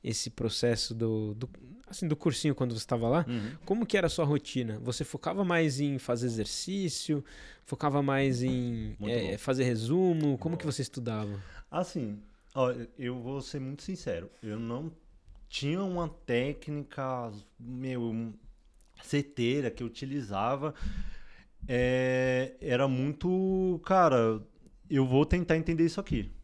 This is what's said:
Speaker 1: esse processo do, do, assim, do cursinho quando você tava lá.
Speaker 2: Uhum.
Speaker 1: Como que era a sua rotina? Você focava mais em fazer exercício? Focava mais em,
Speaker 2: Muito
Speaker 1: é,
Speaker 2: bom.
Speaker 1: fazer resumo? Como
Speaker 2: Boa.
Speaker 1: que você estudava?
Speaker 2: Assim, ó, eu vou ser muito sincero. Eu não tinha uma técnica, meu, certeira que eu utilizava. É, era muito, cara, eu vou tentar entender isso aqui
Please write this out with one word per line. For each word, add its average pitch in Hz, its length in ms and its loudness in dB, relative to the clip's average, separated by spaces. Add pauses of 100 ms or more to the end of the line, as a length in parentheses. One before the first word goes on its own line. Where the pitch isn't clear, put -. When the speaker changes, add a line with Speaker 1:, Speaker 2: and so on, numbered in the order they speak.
Speaker 1:
esse - 280 -4
processo 117 640 0
do, 110 400 0
do, 120 140 -8 (380)
assim, - 220 -4
do 147 80 2
cursinho 147 400 2
quando 120 200 0
você 113 100 -6
tava 117 220 2
lá. 156 200 4
Speaker 2:
Uhum. 117 240 -4 (120)
Speaker 1:
Como 220 220 0
que 208 100 2
era 175 120 4
a - 20 2
sua 165 140 0
rotina? 123 560 0
Você 120 240 -4
focava 175 400 -2
mais 165 360 4
em 143 180 2
fazer 120 280 -2
exercício? 147 1000 -2 (400)
Focava 143 380 0
mais 135 400 2
em, 120 560 -2
Speaker 2:
Muito 107 140 -2
Speaker 1:
é, 98 200 0
Speaker 2:
bom. 101 60 -4
Speaker 1:
fazer 135 240 0
resumo? 143 760 2
Como 165 180 -2
Speaker 2:
Boa. - 20 -6
Speaker 1:
que 165 80 -4
você 139 160 -2
estudava? 107 580 -4 (300)
Speaker 2:
Assim, 139 480 -4 (340)
ó, 127 200 2 (260)
eu 127 220 -4
vou 135 200 -6
ser 135 200 -8
muito 135 240 -8
sincero. 98 440 -6 (140)
Eu 107 160 -6
não 120 320 -6 (580)
tinha 160 340 -2
uma 175 260 -2
técnica, 131 1200 -4 (280)
meu, 120 760 -4 (720)
certeira 135 680 0
que - 120 -8
eu 117 40 -4
utilizava. 135 880 -2 (960)
É, 127 920 2
era 131 260 2
muito, 180 1000 2
cara, 127 560 6 (480)
eu 135 160 6
vou 135 220 6
tentar 170 300 4
entender 165 280 2
isso 160 160 2
aqui 110 300 -2 (140)